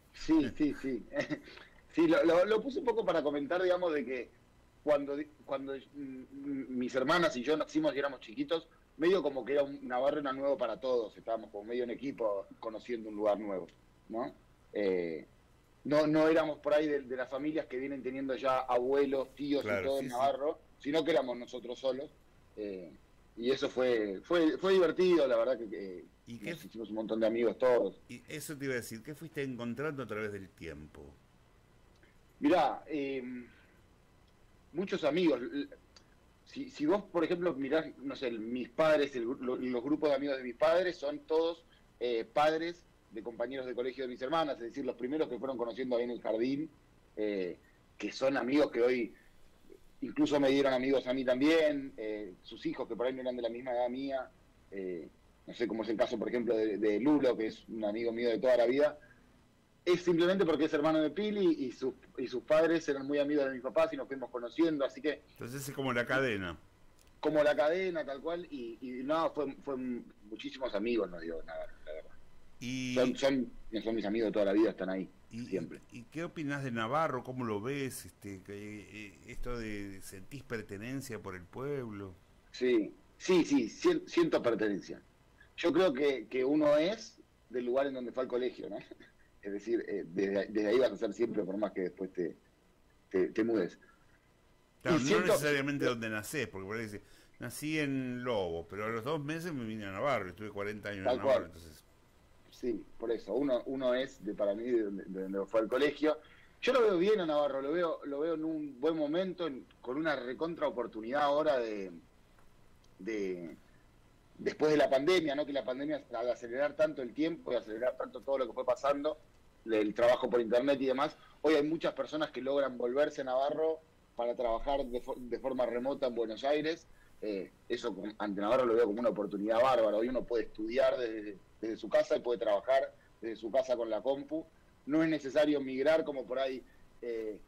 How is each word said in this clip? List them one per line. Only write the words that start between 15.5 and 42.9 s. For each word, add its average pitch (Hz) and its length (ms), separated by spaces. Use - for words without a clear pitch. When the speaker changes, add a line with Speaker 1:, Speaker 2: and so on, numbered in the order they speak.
Speaker 1:
no, 147 220
no 156 220
éramos 156 300
por 147 160
ahí 151 120
de, 143 160
de 127 140
las 127 140
familias 147 360
que 127 120
vienen 135 240
teniendo 131 340
ya 131 240
abuelos, 135 720
tíos 143 300
y 107 40
Speaker 2:
Claro, 104 180
Speaker 1:
todo 135 120
Speaker 2:
sí, 135 60
Speaker 1:
en 127 60
Speaker 2:
sí. 123 60
Speaker 1:
Navarro, 139 420
sino 151 260
que 151 80
éramos 131 260
nosotros 120 400
solos, 131 320
eh, 92 360
y 117 140
eso 135 200
fue, 110 520
fue, 165 360
fue 190 160
divertido, 170 520
la 123 100
verdad 117 220
que, 113 120
que 92 340
Speaker 2:
¿Y 117 120
qué 107 120
Speaker 1:
nos 170 80
Speaker 2:
f-, 98 100
Speaker 1:
hicimos 107 220
un 107 60
montón 110 240
de 110 60
amigos 113 320
todos. 117 500
Speaker 2:
y 120 200
eso 151 280
te 135 100
iba 135 80
a 123 40
decir, 113 240
¿qué 151 120
fuiste 151 280
encontrando 131 600
a 120 40
través 107 260
del 98 180
tiempo? 76 520
Speaker 1:
Mirá, 147 460
em, 131 600
muchos 185 320
amigos. 151 360
L-, 139 280
si, - 260
si - 160
vos, 196 180
por 170 200
ejemplo, 175 300
mirás, 139 320
no 131 180
sé, 127 140
mis 117 380
padres, 151 480
el 117 100
gru-, 127 140
lo-, 127 160
los 127 280
grupos 151 260
de 139 60
amigos 139 220
de 127 60
mis 120 120
padres 170 400
son 147 240
todos, 165 440
eh, 117 260
padres 160 600